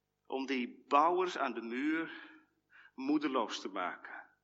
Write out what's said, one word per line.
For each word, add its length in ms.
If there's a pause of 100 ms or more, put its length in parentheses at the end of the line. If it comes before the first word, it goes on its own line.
(260)
om 200
die 420
bouwers 500
aan 160
de 80
muur 680 (680)
moedeloos 680
te 60
maken. 600 (140)